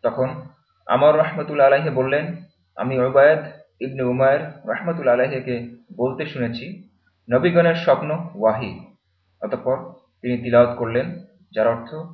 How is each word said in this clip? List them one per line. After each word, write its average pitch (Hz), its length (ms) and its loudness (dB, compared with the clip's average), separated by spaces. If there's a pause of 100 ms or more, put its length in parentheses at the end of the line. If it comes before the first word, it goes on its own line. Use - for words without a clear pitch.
তখন 127 400 -4 (440)
আমর 151 320 4
রাহমাতুল্লাহ 147 480 2
আলাইহি 143 240 4
বললেন, 139 460 -2 (400)
"আমি 127 240 -2
উবায়দ 139 380 6 (420)
ইবনে 135 220 -6
উমায়ের 135 400 2
রাহমাতুল্লাহ 147 720 -2
আলাইহিকে 127 540 -4 (280)
বলতে 131 300 -4
শুনেছি, - 600 -8 (420)
'নবীগণের 170 440 4
স্বপ্ন 156 600 -2
ওয়াহি।'" 104 460 -2 (600)
অতঃপর 127 340 -4 (460)
তিনি 123 160 -4
তিলাওয়াত 120 400 4
করলেন, 120 420 -4 (340)
যার 110 140 2
অর্থ 117 260 -6 (200)